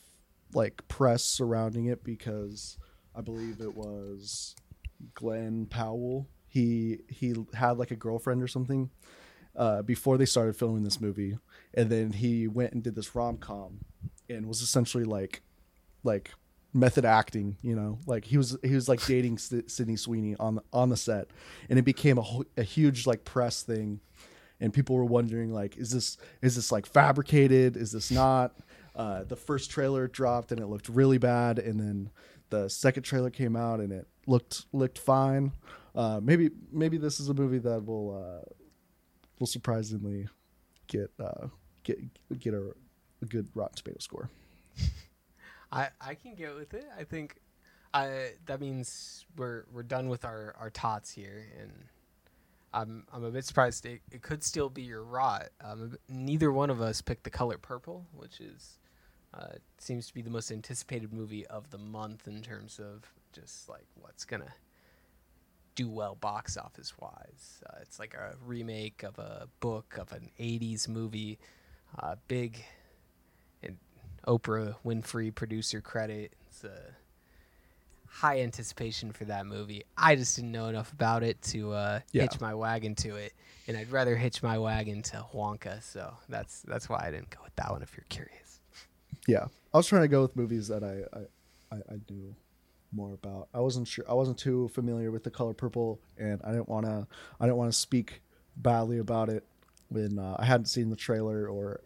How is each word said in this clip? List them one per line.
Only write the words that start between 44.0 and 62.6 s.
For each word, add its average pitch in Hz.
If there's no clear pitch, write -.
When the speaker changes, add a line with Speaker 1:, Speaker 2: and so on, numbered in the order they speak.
Speaker 1:
score. -
Speaker 2:
<laughs> -
I, 135
I 160
can 233
get 156
with 151
it. 262
I 160
think, 156
uh, 139
that 139
means -
we're, 120
we're 120
done 127
with 123
our, 110
our 113
tots 110
here, 104
and 101
I'm, 110
I'm 123
a 113
bit 131
surprised 123
it, 120
it 123
could 151
still 143
be 131
your 113
rot. 123
Um, 113
neither 143
one 139
of 120
us 110
picked -
The 113
Color 117
Purple, 170
which -
is, -
uh, 50
seems 120
to -
be 120
the 113
most 117
anticipated 113
movie 107
of 107
the 101
month 107
in 104
terms 107